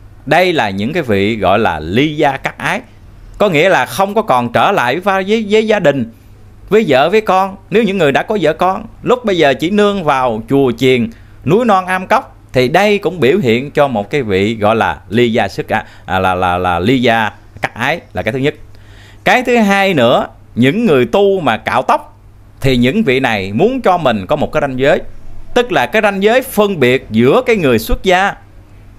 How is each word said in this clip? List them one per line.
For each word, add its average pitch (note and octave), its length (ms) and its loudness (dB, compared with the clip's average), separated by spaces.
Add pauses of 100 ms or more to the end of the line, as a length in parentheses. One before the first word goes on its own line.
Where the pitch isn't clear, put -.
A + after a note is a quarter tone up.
(260)
Đây F3 280 2
là A#2 160 0
những G2+ 240 -4
cái E3+ 100 -2
vị G#2 320 0
gọi G2 240 2
là F2 200 0
ly A#2+ 360 -2
gia C#3+ 220 0
cắt - 200 -8
ái, F3+ 240 -6 (560)
có G#3 120 2
nghĩa E3 200 2
là C#3 160 2
không G3 280 -4
có A3 80 0
còn B2 300 0
trở B2+ 200 2
lại C#3+ 280 0
với, F#3+ 240 -2
với, G#3+ 260 -2
với A3 180 2
gia G#3 120 2
đình, C#3+ 340 0 (560)
với G#3+ 180 4
vợ, C#3 220 2
với G#3+ 120 2
con. F#3+ 340 -2 (140)
Nếu G#3+ 140 2
những G3 140 -2
người D3+ 140 2
đã C#3+ 120 0
có G#3+ 180 -4
vợ D#3 120 2
con, F#3+ 320 -2 (180)
lúc A3 220 0
bây G3 120 0
giờ C#3+ 160 4
chỉ D#3 160 -4
nương G3+ 340 0
vào C3 460 0
chùa C#3 280 2
chiền, B2+ 320 2 (360)
núi G3+ 200 2
non F#3+ 200 2
am F#3 220 -6
cốc, - 280 -2 (180)
thì B2+ 140 2
đây G3+ 300 2
cũng F3+ 220 -6
biểu C#3 180 2
hiện C3+ 340 0
cho C#3+ 160 2
một G#2 220 -4
cái D3 140 -2
vị G#2 320 0
gọi G#2+ 200 0
là F#2 220 -2 (120)
ly A#2 240 2
gia A2 140 0
sức - 220 -10
á, G#2+ 160 -2 (200)
à, F#2+ 140 -2
là, F#2 160 0
là, F2+ 220 0
là F2+ 220 -2
ly A#2+ 220 0
gia A2+ 300 0 (300)
cắt - 120 -6
ái D3 260 -4 (140)
là F2+ 80 -4
cái G#2+ 120 -4
thứ C3+ 60 -6
nhất. C#3+ 160 -2 (680)
Cái A3+ 200 2
thứ B3 140 0
hai G3 360 2
nữa, C3+ 340 2 (280)
những C#3+ 300 2
người C3+ 200 2
tu G3 340 2
mà A#2+ 180 0
cạo A2 240 -2
tóc - 360 -2 (440)
thì C3 160 2
những C3+ 260 2
vị C3 160 2
này G#2 340 -2
muốn A3+ 280 0
cho F#3 160 2
mình A2+ 280 -2
có D3+ 100 -2
một D3+ 160 -4
cái D3+ 100 -2
ranh C3 180 -4
giới, D3 220 2 (520)
tức A#3+ 180 -2
là C3 140 0
cái G#3+ 160 -2
ranh G3 220 0
giới A#3 180 2
phân G3+ 380 -2
biệt B2+ 300 2
giữa B2 360 4
cái A#3 100 2
người D3+ 240 2
xuất B3 240 -2
gia F#3 300 2 (640)